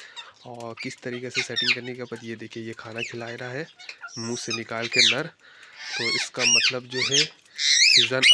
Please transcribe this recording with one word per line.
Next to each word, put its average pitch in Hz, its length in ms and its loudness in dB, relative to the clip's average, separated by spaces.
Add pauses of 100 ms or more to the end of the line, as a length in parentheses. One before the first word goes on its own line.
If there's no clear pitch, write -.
(460)
और 120 360 -12
किस 131 200 -10
तरीक़े 123 280 -8
से - 120 -2
setting 120 320 0
करने 123 200 -8
के 127 100 -10
बाद 117 200 -12
ये 113 120 -8
देखिए 113 260 -12
ये 113 160 -8
खाना 113 240 -10
खिला 117 280 -10
रहा 120 200 -10
है 139 160 -8 (520)
मुँह 117 180 -4
से 120 200 -6
निकाल 117 320 -6
के 123 180 2
नर। 143 200 2
तो - 840 -8
इसका 988 360 -2
मतलब 127 400 4
जो 127 160 -4
है 123 160 2
season - 1040 4 (120)